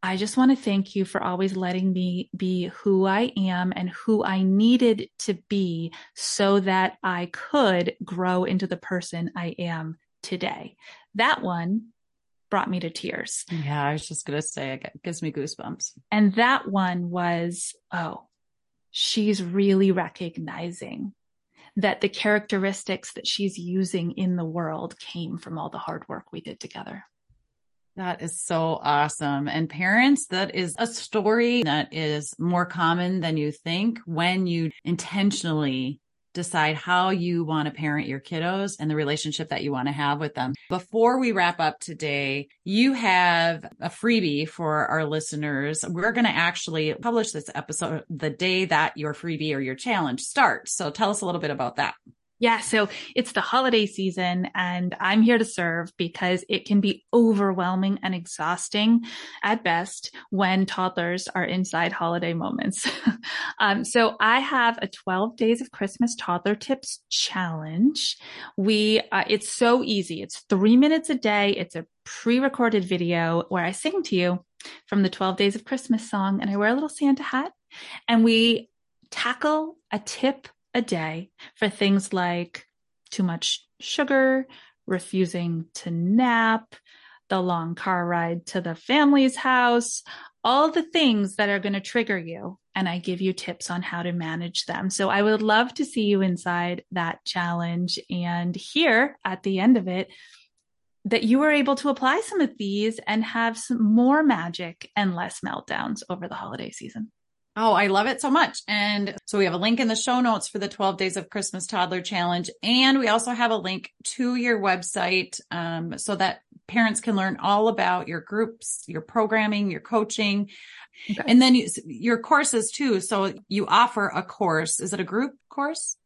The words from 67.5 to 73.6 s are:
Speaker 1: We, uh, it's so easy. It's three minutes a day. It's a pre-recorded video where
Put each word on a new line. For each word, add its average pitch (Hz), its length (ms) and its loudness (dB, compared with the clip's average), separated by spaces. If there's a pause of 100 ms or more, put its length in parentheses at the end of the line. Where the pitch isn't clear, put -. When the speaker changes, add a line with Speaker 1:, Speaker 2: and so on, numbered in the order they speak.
Speaker 1:
We, 214 440 4 (120)
uh, 196 160 2
it's 208 200 0
so 240 360 4
easy. 196 360 -2
It's - 280 -12
three 214 280 6
minutes 311 340 6
a 302 40 2
day. 208 380 2
It's - 240 -6
a 165 100 -10 (180)
pre-recorded 240 760 2
video 170 680 0
where 180 140 0